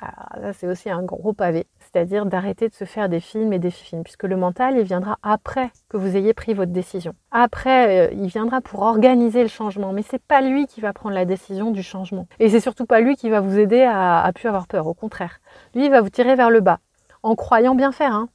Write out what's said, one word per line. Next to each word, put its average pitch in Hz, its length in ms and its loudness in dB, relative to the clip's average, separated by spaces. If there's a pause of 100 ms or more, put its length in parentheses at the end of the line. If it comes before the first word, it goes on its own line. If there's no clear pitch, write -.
ah, - 400 -16
ça, 202 140 -10
c'est - 120 -10
aussi 180 220 -6
un 180 140 -4
gros 185 320 -6
pavé. 175 320 -2 (140)
C'est-à-dire 190 440 -2
d'arrêter 190 460 -4
de - 40 -14
se - 100 -14
faire 202 260 -4
des 170 100 -2
films 220 320 -4
et 185 60 -2
des 175 120 -2
films, 165 340 -12
puisque - 200 -12
le 185 120 -2
mental, 247 420 0
il 220 60 2
viendra 190 380 -4
après 220 480 -4 (200)
que 220 80 -6
vous 190 180 -2
ayez 202 160 2
pris 226 220 -6
votre 185 180 -2
décision. 180 420 -8 (160)
Après, 233 800 4
euh, - 40 -6
il 196 160 -4
viendra 233 340 -2
pour 202 180 -14
organiser 233 640 4
le 226 60 2
changement, 196 440 -8
mais 202 100 -4
c'est - 200 -10
pas 285 180 2
lui 269 260 0
qui - 140 -18
va 208 140 -6
prendre 202 200 -8
la 185 120 0
décision 190 440 -4
du 196 120 -4
changement. 185 440 -10 (140)
Et 226 80 6
c'est 214 120 4
surtout 240 260 -4
pas 226 140 4
lui 262 160 2
qui 233 120 -6
va 214 120 2
vous 196 180 0
aider 214 240 4
à, 190 400 4
à 185 100 0
plus - 160 -8
avoir 190 180 -4
peur, 165 200 -4
au 170 80 -4
contraire. - 460 -12 (340)
Lui, 254 120 0
il 285 40 2
va 269 100 6
vous 196 100 -2
tirer 247 260 2
vers 247 120 4
le 226 120 6
bas, 180 180 2 (440)
en 220 120 0
croyant 240 400 2
bien 269 180 2
faire, 269 220 -2
hein. 220 200 -4